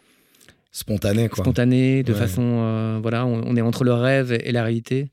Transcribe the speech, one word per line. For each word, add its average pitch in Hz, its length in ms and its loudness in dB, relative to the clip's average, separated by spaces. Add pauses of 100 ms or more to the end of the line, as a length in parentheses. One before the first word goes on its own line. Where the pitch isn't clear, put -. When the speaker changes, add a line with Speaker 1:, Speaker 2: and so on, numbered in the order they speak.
(720)
Speaker 1:
Spontané, 107 560 0
quoi. 98 160 -4
Speaker 2:
spontanée, 127 580 2
de 123 100 0
Speaker 1:
Ouais. 104 60 0
Speaker 2:
façon, 113 240 -2
euh, 113 600 -2
voilà, 117 240 -2
on, 113 200 -2
on 120 100 0
est 117 40 2
entre 117 240 0
le 123 80 4
rêve 127 400 2
et 117 200 -2
la 120 120 0
réalité. 117 480 -4